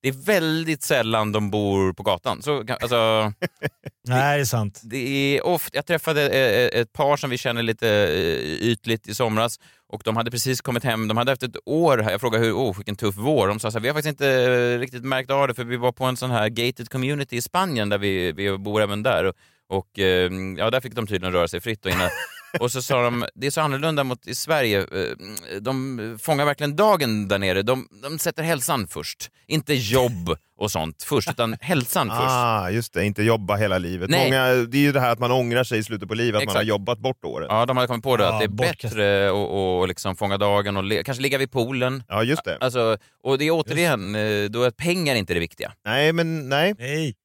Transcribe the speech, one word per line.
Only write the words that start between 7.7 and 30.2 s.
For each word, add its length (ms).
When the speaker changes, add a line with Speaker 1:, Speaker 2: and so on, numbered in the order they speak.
Speaker 1:
eh, 800
ytligt 400
i 60
somras. 460
Och 120
de 120
hade 140
precis 300
kommit 240
hem. 240
De 80
hade 160
haft 100
ett 140
år 320
här. 120
Jag 100
frågade 240
hur, 80
"Oh, 240
vilken 200
tuff 220
vår." 300
De 120
sa 100
så 80
här, 40
"Vi 60
har 60
faktiskt 180
inte, 160
eh, 40
riktigt 260
märkt 260
av 180
det, 60
för 100
vi 120
var 160
på 120
en 120
sån 140
här 180
gated 420
community 460
i 60
Spanien 460
där 100
vi, 340
vi 260
bor 240
även 200
där." 220
Och, 100
och, 300
eh, 320
ja, 120
där 100
fick 140
de 120
tydligen 260
röra 160
sig 120
fritt 260
och 60
hinna. 220
Speaker 2:
<laughs> 40
Speaker 1:
Och 120
så 100
sa 200
de, 220
"Det 120
är 40
så 100
annorlunda 440
mot 220
i 80
Sverige. 460
Eh, 800
de 600
fångar 220
verkligen 320
dagen 520
där 100
nere. 240
De, 260
de 160
sätter 240
hälsan 460
först. 420
Inte 280
jobb 640